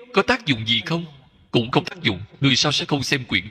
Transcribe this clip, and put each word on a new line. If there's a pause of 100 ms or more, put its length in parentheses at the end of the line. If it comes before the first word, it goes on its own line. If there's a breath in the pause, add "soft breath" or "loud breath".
(140)
có
tác
dụng
gì
không? (440)
Cũng
không
tác
dụng. (180)
Người
sao
sẽ
không
xem
quyển